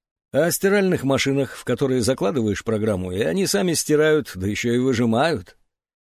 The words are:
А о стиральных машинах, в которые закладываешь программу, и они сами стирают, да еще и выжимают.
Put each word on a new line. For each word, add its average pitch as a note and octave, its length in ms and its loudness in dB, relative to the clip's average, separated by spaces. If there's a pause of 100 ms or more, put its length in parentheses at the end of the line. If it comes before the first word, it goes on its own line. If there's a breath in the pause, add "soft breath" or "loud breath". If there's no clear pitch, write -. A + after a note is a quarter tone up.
(320)
А C#3 120 2
о F3 80 2
стиральных F#3+ 500 2
машинах, C3+ 540 0
в - 80 -18
которые B2+ 380 0
закладываешь B2+ 600 0
программу, G#2 480 -2
и F#2 100 -4
они E3 260 0
сами F#3+ 260 0
стирают, D3+ 640 2
да F#2 100 -6
еще G#2+ 260 -2
и A#2+ 60 2
выжимают. B2 760 0 (520)